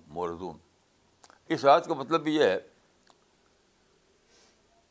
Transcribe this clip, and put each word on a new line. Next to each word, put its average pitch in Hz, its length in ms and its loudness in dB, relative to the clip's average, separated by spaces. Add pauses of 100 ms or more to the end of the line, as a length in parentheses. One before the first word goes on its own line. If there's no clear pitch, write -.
مُعْرِضُونَ۔ 85 520 -10 (920)
اس 135 160 -6
آیت 160 220 6
کا 165 80 -6
مطلب 143 280 -2
بھی 151 140 -2
یہ 147 80 4
ہے 95 140 2 (2250)